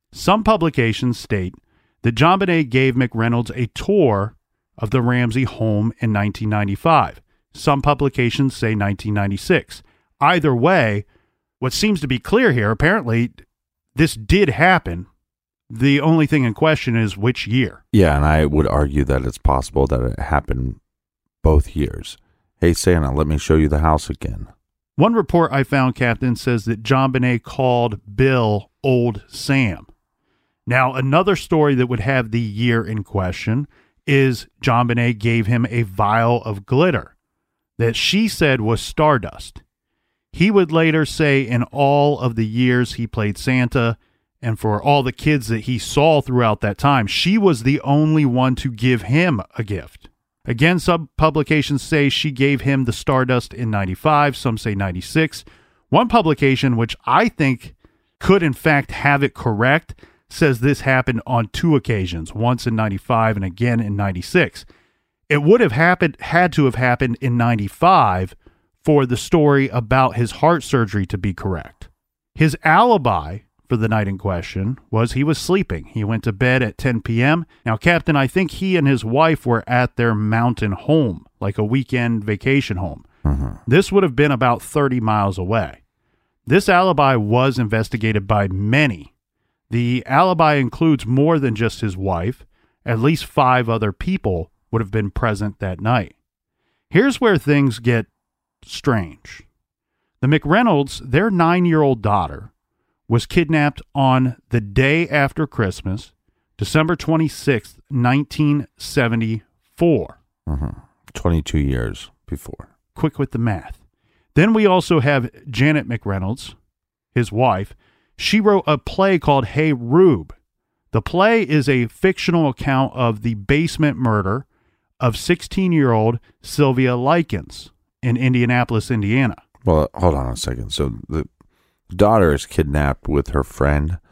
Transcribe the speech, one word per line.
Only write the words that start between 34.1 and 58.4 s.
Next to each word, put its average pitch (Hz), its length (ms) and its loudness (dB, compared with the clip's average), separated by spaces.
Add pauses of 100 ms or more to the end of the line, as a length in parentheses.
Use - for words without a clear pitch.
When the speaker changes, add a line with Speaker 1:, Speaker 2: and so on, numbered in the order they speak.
Speaker 1:
JonBenét 120 580 0
gave 117 260 0
him 120 240 0
a 117 140 -2
vial 110 600 0
of 101 220 -8
glitter 156 500 0 (600)
that 117 180 -2
she 214 320 0
said 143 320 0
was 110 220 0
stardust. - 800 -2 (720)
He 180 160 2
would 190 220 4
later 160 340 2
say 139 380 0
in 117 200 -2
all 143 560 0
of 123 160 -2
the 113 100 -2
years 123 480 0
he 117 120 -6
played 104 320 -4
Santa, 123 600 -2 (440)
and 113 180 -6
for 104 220 -2
all 143 220 2
the 127 80 -4
kids 143 360 -2
that 110 140 -2
he 127 160 -4
saw 147 440 2
throughout 120 400 0
that 101 160 -4
time, 135 300 2
she 185 300 0
was 175 260 2
the 131 180 0
only 151 440 2
one 127 300 0
to 127 160 -6
give 117 320 0
him 135 380 0 (160)
a 120 60 -4
gift. - 460 -12 (360)
Again, 151 340 2
some 165 380 -2
publications 151 640 0
say 143 280 0
she 151 220 -2
gave 135 300 0
him 135 240 0
the 117 80 -2
stardust 127 600 -2
in 120 160 -6
ninety-five, 127 640 0
some 113 220 -4
say 104 160 -4
ninety-six. 98 720 -4 (460)
One 214 180 2
publication, 143 720 2
which 113 180 -2 (100)
I 165 220 4
think - 480 -4 (440)
could 196 220 4